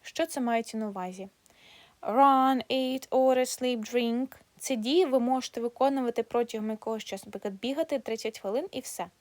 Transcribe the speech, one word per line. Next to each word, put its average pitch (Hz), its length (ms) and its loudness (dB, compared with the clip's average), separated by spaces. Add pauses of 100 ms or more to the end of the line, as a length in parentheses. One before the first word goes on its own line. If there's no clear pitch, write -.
Що - 240 -2
це 294 140 -6
мається 233 360 -2
на 220 120 -4
увазі? 190 400 -8 (720)
Run, 262 680 6
eat, 262 380 0
order, 262 320 4
sleep, 247 540 -2
drink. 240 420 0 (220)
Ці - 180 -2
дії 269 280 4
ви 262 160 2
можете 254 400 -2
виконувати 247 600 0
протягом 226 480 -2
якогось 220 340 -6
часу. - 220 -10
Наприклад, 202 280 -8
бігати 277 440 -2
тридцять 220 400 -6
хвилин 240 320 -4
і 254 100 -8
все. - 260 -10 (140)